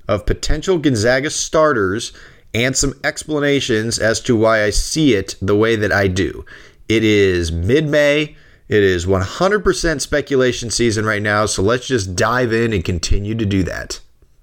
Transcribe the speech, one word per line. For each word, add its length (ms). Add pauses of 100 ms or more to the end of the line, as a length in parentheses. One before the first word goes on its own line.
of 160
potential 540
Gonzaga 500
starters 880 (400)
and 220
some 160 (100)
explanations 960
as 220
to 160
why 260
I 60
see 460
it 260
the 160
way 180
that 160
I 160
do. 380 (420)
It 160
is 480
mid-May. 880 (320)
It 140
is 240
one 160
hundred 420
percent 380
speculation 680
season 360
right 160
now, 240
so 160
let's 240
just 280
dive 380
in 220
and 100
continue 500
to 120
do 160
that. 380 (420)